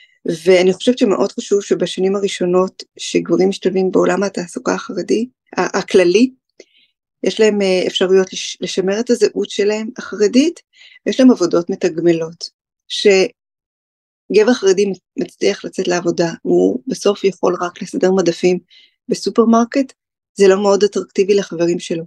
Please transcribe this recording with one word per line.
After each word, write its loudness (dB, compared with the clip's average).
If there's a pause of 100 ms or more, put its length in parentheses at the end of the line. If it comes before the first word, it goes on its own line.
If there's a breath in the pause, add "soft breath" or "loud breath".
(460 soft breath)
ואני 4
חושבת 0
שמאוד 0
חשוב -2
שבשנים -2
הראשונות -2 (160)
שגברים 0
משתלבים -2
בעולם 0
התעסוקה -6
החרדי, -4 (300)
ה-, -2
הכללי, 2 (920 soft breath)
יש -4
להם, 2
אה, 0
אפשרויות 0
לש-, -12
לשמר -4
את -6
הזהות 0
שלהם -2
החרדית, 0 (440 soft breath)
ויש -6
להם 8
עבודות 0
מתגמלות, -2 (380)
שגבר -2
חרדי 0 (240)
מצליח -4
לצאת -8
לעבודה, -2 (100)
הוא 0
בסוף -2
יכול -2
רק -8
לסדר -2
מדפים 0 (500 soft breath)
בסופרמרקט, 0 (420)
זה 4
לא 4
מאוד 2
אטרקטיבי -2
לחברים -2
שלו -8